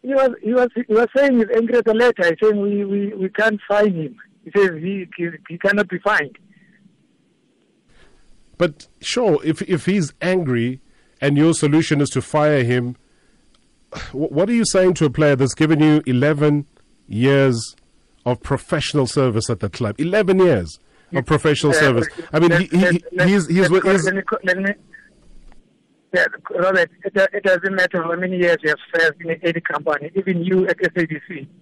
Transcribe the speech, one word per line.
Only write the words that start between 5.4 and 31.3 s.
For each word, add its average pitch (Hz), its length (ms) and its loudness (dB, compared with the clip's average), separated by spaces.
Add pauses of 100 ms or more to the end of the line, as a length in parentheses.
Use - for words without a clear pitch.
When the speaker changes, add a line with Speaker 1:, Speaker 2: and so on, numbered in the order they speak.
Speaker 1:
he 170 80 -14
cannot 202 320 0
be 175 80 -6
fined. 180 400 -2 (2250)
Speaker 2:
But 165 320 -4 (120)
sure, 208 440 0
if, 156 180 -2
if 185 240 -4
he's 180 360 0
angry 131 580 -2 (400)
and 143 160 0
your 156 160 4
solution 156 480 0
is 139 100 0
to 127 120 -4
fire 151 420 0
him, 123 320 -2 (960)
wh-, - 400 -8
what 170 160 0
are 240 60 0
you 233 100 2
saying 185 300 4
to 160 100 -2
a 143 60 2
player 143 260 2
that's 127 180 0
given 156 260 2
you 151 260 4
eleven 147 600 0 (400)
years 131 680 2 (500)
of 123 180 -4
professional 139 640 -2
service 117 440 -2
at 110 100 -4
the 104 80 -6
club? 104 300 -6
Eleven 190 400 0
years 123 400 2 (340)
of 143 140 -4
professional 151 460 2
Speaker 1:
Uh, 156 40 2
Speaker 2:
service. 131 300 2 (260)
I 151 60 0
mean, 170 140 4
he, 175 140 0
he, - 120 -2
Speaker 1:
let, 180 340 0
let, 180 160 2
Speaker 2:
he's, 190 200 2
he's, 175 220 2
Speaker 1:
let, 185 140 2
Speaker 2:
he's 190 200 2
Speaker 1:
let 185 100 -2
me 190 80 -6
co-, 214 220 -6
let 180 140 -2
me, 196 140 -4 (1400)
yeah, 175 140 0 (240)
Robert, 185 400 0 (140)
it, 202 120 -6 (160)
it 202 120 -8
doesn't 190 300 0
matter 185 280 -2
how 165 120 -4
many 185 220 -4
years 175 260 2
you 156 60 -2
have 151 320 -4
served 165 220 0
in 165 80 -8 (120)
any 170 180 -2
company, 151 560 -6
even 190 280 -2
you 185 220 2
at 170 160 -2
S 175 140 0
A 170 100 0
B 160 100 -8 (120)
C 143 200 -16 (140)